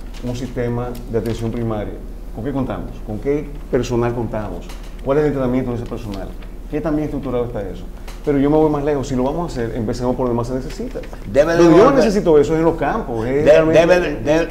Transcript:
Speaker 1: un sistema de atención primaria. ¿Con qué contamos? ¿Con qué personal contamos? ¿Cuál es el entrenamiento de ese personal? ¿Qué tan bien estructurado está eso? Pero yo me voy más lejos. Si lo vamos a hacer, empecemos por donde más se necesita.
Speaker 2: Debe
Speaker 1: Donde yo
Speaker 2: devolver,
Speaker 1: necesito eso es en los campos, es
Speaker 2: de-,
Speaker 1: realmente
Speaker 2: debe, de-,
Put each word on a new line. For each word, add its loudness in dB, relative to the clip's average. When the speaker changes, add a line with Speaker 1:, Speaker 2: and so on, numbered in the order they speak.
Speaker 1:
un -6
sistema -4
de -2
atención -2
primaria. -4
¿Con -8
qué -4
contamos? -4
¿Con -6
qué -2
personal 0
contamos? -6
¿Cuál 0
es 4
el 2
entrenamiento 0
de -4
ese -6
personal? -8
¿Qué -4
tan -2
bien -2
estructurado -4
está -6
eso? -8
Pero 2
yo 4
me 4
voy 6
más -2
lejos. 0
Si -4
lo 2
vamos -2
a -8
hacer, -4
empecemos -2
por 0
donde 0
más -2
se -4
necesita. -8
Speaker 2:
Debe 4
Speaker 1:
Donde 8
yo 8
Speaker 2:
devolver, 8
Speaker 1:
necesito 4
eso 4
es 2
en 2
los 4
campos, -2
es 2
Speaker 2:
de-, 8
Speaker 1:
realmente 6
Speaker 2:
debe, 4
de-, 2